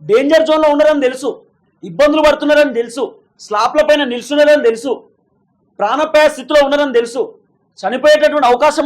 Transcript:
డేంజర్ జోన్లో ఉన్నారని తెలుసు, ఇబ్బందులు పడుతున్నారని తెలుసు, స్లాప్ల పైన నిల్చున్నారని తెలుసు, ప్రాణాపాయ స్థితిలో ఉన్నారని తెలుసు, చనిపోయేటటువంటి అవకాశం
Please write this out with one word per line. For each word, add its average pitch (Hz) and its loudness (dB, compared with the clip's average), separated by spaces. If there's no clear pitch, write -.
డేంజర్ 285 2
జోన్లో 311 0
ఉన్నారని 294 0
తెలుసు, 254 -6
ఇబ్బందులు 294 0
పడుతున్నారని 294 0
తెలుసు, 240 -8
స్లాప్ల 233 -2
పైన 294 2
నిల్చున్నారని 294 2
తెలుసు, 226 -2
ప్రాణాపాయ 302 0
స్థితిలో 294 0
ఉన్నారని 277 -2
తెలుసు, 233 -2
చనిపోయేటటువంటి 294 2
అవకాశం 285 0